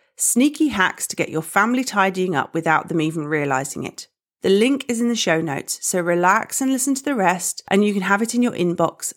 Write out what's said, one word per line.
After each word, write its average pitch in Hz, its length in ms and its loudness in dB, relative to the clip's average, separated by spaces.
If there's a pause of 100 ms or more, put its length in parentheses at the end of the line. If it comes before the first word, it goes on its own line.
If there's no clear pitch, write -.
(180)
sneaky 294 520 2
hacks 202 380 0
to - 80 -8
get - 140 -2
your 160 120 -2
family 233 440 0
tidying 185 500 0
up - 180 -2
without 160 360 0
them 165 100 0
even 156 260 -2
realising 143 580 -2
it. - 240 -12 (340)
The 185 80 0
link 247 380 2
is 233 120 -2
in 233 80 0
the 233 80 0
show 170 240 0
notes, 160 420 -6
so - 180 -2
relax 175 600 2
and 269 100 0
listen 262 240 0
to 269 80 -10
the 285 120 -2
rest, 185 520 0
and 202 180 4
you 208 80 0
can 196 80 0
have 196 200 0
it 226 120 -4
in 240 80 2
your 247 120 2
inbox 175 640 -2